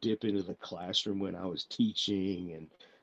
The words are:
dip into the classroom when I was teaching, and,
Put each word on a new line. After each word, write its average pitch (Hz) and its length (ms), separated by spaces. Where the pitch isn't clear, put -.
dip 110 240
into 101 180
the 87 120
classroom 95 640
when 98 160
I 90 120
was 82 180
teaching, 95 880
and, 80 160